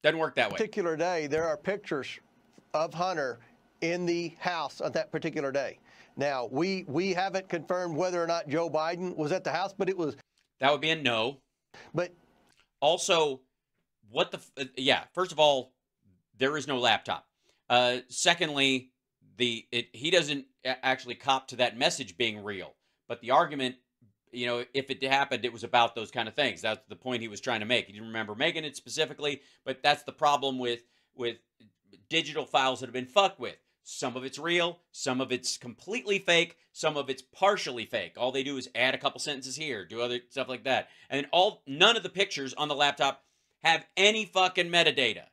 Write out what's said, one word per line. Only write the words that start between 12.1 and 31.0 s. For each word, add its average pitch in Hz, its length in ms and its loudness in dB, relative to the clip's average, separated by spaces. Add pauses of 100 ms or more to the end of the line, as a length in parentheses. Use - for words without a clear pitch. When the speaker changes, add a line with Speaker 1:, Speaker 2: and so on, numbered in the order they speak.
Speaker 1:
Also, 156 600 4 (720)
what 147 200 0
the - 80 -10
f-, - 180 -20
uh, 139 80 -6 (120)
yeah, 131 360 2
first 180 200 -2
of 143 60 -4
all, 143 340 6 (640)
there 139 200 2
is 135 120 -4
no 135 100 0
laptop. 107 480 2 (420)
Uh, 123 300 4 (100)
secondly, 143 840 2 (460)
the, 117 360 -2
it, 120 200 -2
he 147 180 -4
doesn't 147 360 2 (180)
a-, 131 200 -4
actually 131 320 -2
cop 135 320 0
to 120 80 -12
that 117 200 2
message 135 400 -2
being 107 260 -2
real. 95 320 -10 (340)
But 120 120 -8
the 117 120 -8
argument, 147 440 2 (560)
you 123 140 -4
know, 120 180 -2 (100)
if 135 160 -4
it 127 140 -4
happened, 135 400 2
it 117 80 -2
was 117 120 -10
about 117 300 4
those 110 160 -8
kind 117 180 -4
of 107 60 -12
things. 113 280 0
That's 110 260 -2
the 104 80 -14
point 123 260 -4
he 113 60 -8
was 101 120 -10
trying 117 200 -2
to 104 60 -6
make. 117 200 2
He 98 60 -20
didn't 107 160 -14
remember 110 260 -6
making 156 300 0
it 139 120 -10
specifically, 139 680 -4 (220)
but 135 180 -8
that's 147 200 2
the 135 100 -12
problem 139 460 2
with, 120 240 -2 (320)